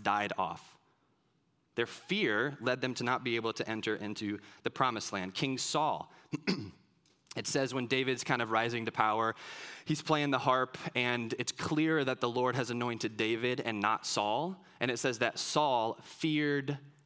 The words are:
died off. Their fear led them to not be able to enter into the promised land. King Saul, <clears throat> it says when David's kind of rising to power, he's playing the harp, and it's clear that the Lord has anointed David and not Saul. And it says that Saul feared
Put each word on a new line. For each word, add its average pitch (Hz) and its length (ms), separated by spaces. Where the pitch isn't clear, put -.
died 104 360
off. - 400
Their 117 100
fear 139 760
led 127 200
them 127 140
to - 80
not 123 200
be 117 120
able 113 180
to - 160
enter 110 280
into 104 420
the 135 80
promised 120 420
land. 95 220
King 135 220
Saul, 143 540
<clears throat> - 640
it 113 100
says 135 280
when 127 140
David's 131 360
kind 123 180
of 110 100
rising 113 340
to 110 60
power, 110 440
he's 151 180
playing 147 300
the 127 80
harp, 127 380
and 123 420
it's 123 140
clear 156 540
that 127 160
the 123 80
Lord 123 260
has 120 160
anointed 117 460
David 117 420
and 110 220
not 107 240
Saul. 123 580
And 123 100
it 120 80
says 120 220
that 120 200
Saul 127 640
feared 147 760